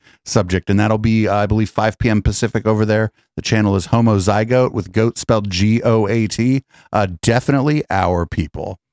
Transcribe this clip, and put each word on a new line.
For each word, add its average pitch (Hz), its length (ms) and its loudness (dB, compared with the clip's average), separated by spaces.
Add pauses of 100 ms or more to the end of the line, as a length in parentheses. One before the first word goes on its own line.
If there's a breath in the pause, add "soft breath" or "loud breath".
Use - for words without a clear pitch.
(260 soft breath)
subject. 95 460 -2
And 98 80 2
that'll 107 180 2
be, 110 300 0
uh, 101 80 0
I 104 100 0
believe, 107 240 0
five 110 300 -2
P 120 100 0
M 107 140 0
Pacific 107 420 -2
over 107 180 2
there. 107 280 0 (240)
The - 80 -8
channel 104 320 2
is 92 120 -2
Homozygote, 113 840 2
with 95 180 -6
goat 113 280 0
spelled 104 320 -2
G 107 320 2
O 113 240 2
A 110 200 0
T. 127 360 -2 (280 soft breath)
Uh, 101 160 0 (140)
definitely 139 720 0
our 90 340 0
people. 82 540 -8 (140)